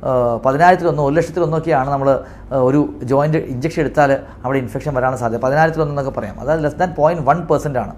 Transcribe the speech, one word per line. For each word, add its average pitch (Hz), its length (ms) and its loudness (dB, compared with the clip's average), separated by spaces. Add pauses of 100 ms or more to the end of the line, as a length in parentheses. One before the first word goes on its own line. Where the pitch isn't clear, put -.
ഏഹ്, 123 380 2
പതിനായിരത്തിലൊന്നോ 165 640 4
ഒരു 139 60 0
ലക്ഷത്തിലൊന്നോ 165 440 0
ഒക്കെയാണ് 151 320 0
നമ്മൾ, 139 200 0
ഏഹ്, - 580 -2
ഒരു 147 260 2 (160)
joint 147 280 2
injection 139 420 -4
എടുത്താൽ 139 300 2 (340)
അവിടെ 135 140 0
infection 135 360 -6
വരാനുള്ള 127 280 0
സാധ്യത 113 180 -2
പതിനായിരത്തിലൊന്നെന്നൊക്കെ 143 800 0
പറയാം. 95 220 -10
അതായത് 156 240 0
less 147 160 -2
than 180 100 0 (100)
point 165 200 2 (100)
one 165 100 2 (100)
percent 147 340 0
ആണ്. 98 140 -12